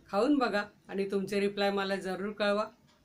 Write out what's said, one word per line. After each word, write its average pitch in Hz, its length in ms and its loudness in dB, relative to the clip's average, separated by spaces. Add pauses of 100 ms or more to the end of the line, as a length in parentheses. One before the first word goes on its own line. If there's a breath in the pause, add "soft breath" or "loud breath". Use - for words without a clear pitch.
(120)
खाऊन 254 260 4
बघा 208 260 2 (260)
आणि 196 220 -2
तुमचे 196 280 0
रिप्लाय 202 320 2
मला 196 240 0
जरूर 185 360 -6
कळवा. 202 320 0 (420)